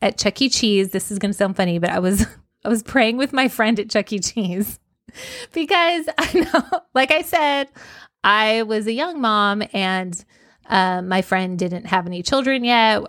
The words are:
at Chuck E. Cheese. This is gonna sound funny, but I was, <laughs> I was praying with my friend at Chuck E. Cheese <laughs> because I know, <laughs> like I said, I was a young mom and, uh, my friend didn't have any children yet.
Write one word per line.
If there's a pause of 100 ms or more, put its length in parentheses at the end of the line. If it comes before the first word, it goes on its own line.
at
Chuck
E.
Cheese.
This
is
gonna
sound
funny,
but
I
was, (180)
<laughs>
I
was
praying
with
my
friend
at
Chuck
E.
Cheese (380)
<laughs>
because (100)
I
know,
<laughs>
like
I
said, (540)
I
was
a
young
mom (100)
and, (440)
uh,
my
friend
didn't
have
any
children
yet.